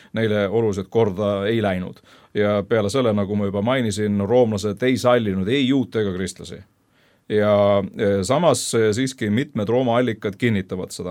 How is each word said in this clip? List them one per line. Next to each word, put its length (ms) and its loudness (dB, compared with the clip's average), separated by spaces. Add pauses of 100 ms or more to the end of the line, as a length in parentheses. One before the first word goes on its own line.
(180)
neile 300 0
oluliselt 420 -2
korda 560 0
ei 160 0
läinud. 400 -4 (320)
Ja 240 0 (100)
peale 220 0
selle, 240 0
nagu 240 -2
ma 80 -2
juba 160 -2
mainisin, 640 -2
roomlased 560 2
ei 160 2
sallinud 500 0
ei 200 0
juute 340 0
ega 160 -4
kristlasi. 460 -10 (640)
Ja, 540 4 (160)
e, 260 0
samas, 500 0
e, 200 2
siiski 360 -4
mitmed 380 -2
Rooma 300 2
allikad 400 -2
kinnitavad 560 -2
seda. 160 -8